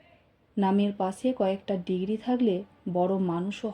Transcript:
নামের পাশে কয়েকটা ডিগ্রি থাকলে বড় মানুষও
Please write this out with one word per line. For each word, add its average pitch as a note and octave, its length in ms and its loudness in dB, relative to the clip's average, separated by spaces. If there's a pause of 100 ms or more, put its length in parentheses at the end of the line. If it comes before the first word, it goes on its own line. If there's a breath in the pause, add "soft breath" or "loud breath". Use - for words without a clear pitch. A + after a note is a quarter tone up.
(580 soft breath)
নামের G3+ 340 4
পাশে G3 400 -2
কয়েকটা G3 440 0
ডিগ্রি F#3 400 -2
থাকলে A3+ 480 0 (280)
বড় F#3 260 2
মানুষও F#3+ 560 -2